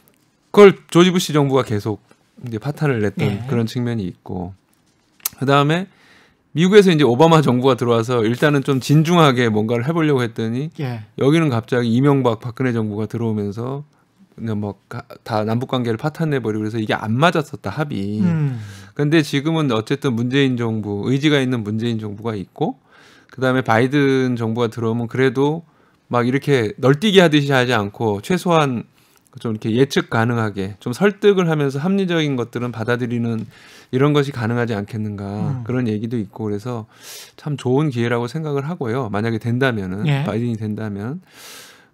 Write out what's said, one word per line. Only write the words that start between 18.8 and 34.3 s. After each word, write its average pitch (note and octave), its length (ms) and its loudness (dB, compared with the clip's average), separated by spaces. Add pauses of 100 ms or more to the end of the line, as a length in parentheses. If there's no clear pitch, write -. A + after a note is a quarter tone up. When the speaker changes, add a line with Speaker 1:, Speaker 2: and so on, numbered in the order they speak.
Speaker 1:
근데 D3 280 2
지금은 D3 500 0
어쨌든 C3 420 0
문재인 B2+ 420 2
정부, G#2+ 500 -4
의지가 C#3 340 2
있는 B2+ 240 -2
문재인 A2 340 -2
정부가 G#2+ 360 -8
있고, C#3+ 440 -6 (520)
그다음에 C3 320 0
바이든 C3 760 2
정부가 A#2 320 -2
들어오면 A#2 400 -4
그래도 C3+ 560 0 (440)
막 A#2+ 180 0
이렇게 B2+ 520 0
널뛰기 D3 400 4
하듯이 D3 340 6
하지 B2 220 2
않고, G#2 480 -2
최소한 D#3+ 600 0 (560)
좀 A#2 120 -6
이렇게 G#2+ 200 -4
예측 C#3 360 2
가능하게 G#2+ 720 -2
좀 B2 140 -8
설득을 G3 560 2
하면서 C#3+ 280 0
합리적인 E3+ 580 0
것들은 A#2+ 360 -6
받아들이는 A#2 720 -4 (460)
이런 C#3 220 2
것이 C#3+ 200 2